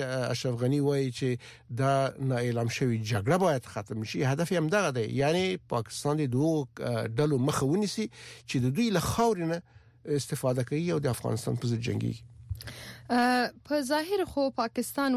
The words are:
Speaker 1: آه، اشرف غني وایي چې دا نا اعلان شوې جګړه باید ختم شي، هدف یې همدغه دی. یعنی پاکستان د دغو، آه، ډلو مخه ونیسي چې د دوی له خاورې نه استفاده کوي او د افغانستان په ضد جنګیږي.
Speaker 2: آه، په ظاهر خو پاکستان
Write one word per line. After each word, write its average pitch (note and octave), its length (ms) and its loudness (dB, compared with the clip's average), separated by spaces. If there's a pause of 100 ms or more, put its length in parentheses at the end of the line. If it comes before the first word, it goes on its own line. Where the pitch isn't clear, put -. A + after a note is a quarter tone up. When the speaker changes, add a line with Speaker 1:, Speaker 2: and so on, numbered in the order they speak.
Speaker 1:
آه، B2+ 280 -2
اشرف B2 300 -2
غني C3+ 180 2
وایي C#3 320 2
چې B2 260 -2 (320)
دا C3+ 500 2
نا C3 160 0
اعلان A#2+ 320 0
شوې A#2+ 300 0 (140)
جګړه A2+ 340 2
باید C#3+ 200 2
ختم A2 380 -8
شي، D3+ 220 -2
هدف C#3 260 0
یې F#3 60 2
همدغه E3 340 2
دی. A#2 160 -2 (160)
یعنی F#3 340 2 (180)
پاکستان C#3+ 420 -2
د C#3+ 180 0
دغو، D3+ 320 2 (120)
آه، A2+ 280 -2
ډلو D3 300 2
مخه C3+ 280 2
ونیسي G3+ 440 0 (400)
چې - 80 -2
د B2+ 180 2
دوی A3+ 140 2
له F#3 100 4
خاورې A3 540 2
نه F3 80 -2 (400)
استفاده C3 600 0
کوي D#3+ 280 -2
او D#3+ 80 0
د C#3 80 0
افغانستان A#2+ 540 -2
په B2 60 -2
ضد A#2 200 0
جنګیږي. A2 360 -2 (840)
Speaker 2:
آه، B3 420 4 (180)
په D4 200 2
ظاهر E4 420 0
خو C#4 260 2
پاکستان B3+ 600 0